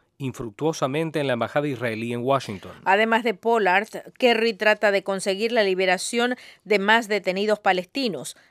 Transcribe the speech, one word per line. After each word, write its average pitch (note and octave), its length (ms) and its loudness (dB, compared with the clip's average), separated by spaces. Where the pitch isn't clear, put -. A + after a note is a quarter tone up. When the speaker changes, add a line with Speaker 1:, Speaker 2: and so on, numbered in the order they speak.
Speaker 1:
infructuosamente D3 1000 -4
en C#3 80 0
la B2+ 60 2
embajada A#2+ 340 -4
israelí A#2+ 460 -6
en A#2+ 80 -6
Washington. A#2+ 500 -4
Speaker 2:
Además A3 400 2
de A3+ 80 0
Pollard, G3+ 560 0
Kerry A#3 360 2
trata G#3+ 380 2
de G3 120 0
conseguir G3 480 -2
la A#3 100 2
liberación F#3+ 760 0
de G3+ 160 2
más G#3+ 300 2
detenidos G#3 500 0
palestinos, F#3 800 -2